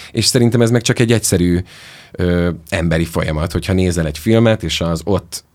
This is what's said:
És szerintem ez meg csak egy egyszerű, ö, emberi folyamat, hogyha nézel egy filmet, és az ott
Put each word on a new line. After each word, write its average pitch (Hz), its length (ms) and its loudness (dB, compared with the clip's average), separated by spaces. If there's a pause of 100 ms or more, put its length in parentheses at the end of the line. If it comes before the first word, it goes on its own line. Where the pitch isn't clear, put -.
(120)
És 113 120 -2
szerintem 120 360 2
ez 117 100 4
meg 120 120 2
csak - 160 -2
egy 117 140 2
egyszerű, 90 460 2 (540)
ö, 87 360 0 (200)
emberi 82 360 0
folyamat, 82 480 -4
hogyha 90 200 -4
nézel 90 340 0
egy 76 120 -6
filmet, 113 440 2
és - 180 -6
az 82 240 -2
ott - 500 -4